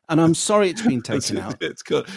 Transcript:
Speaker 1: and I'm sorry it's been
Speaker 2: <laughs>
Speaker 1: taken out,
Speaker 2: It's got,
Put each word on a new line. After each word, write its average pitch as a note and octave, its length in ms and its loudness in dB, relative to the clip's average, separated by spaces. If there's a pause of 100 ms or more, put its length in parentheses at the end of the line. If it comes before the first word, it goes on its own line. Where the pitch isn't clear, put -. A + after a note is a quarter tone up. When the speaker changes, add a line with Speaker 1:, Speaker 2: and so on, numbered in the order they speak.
Speaker 1:
and D#3+ 100 2
I'm E3 140 6
sorry G#3 360 2
it's G3+ 120 -6
been C3+ 200 0
Speaker 2:
<laughs> - 20 -10
Speaker 1:
taken - 340 -4
out, A2 240 -8
Speaker 2:
It's D#3+ 220 -8
got, - 340 -2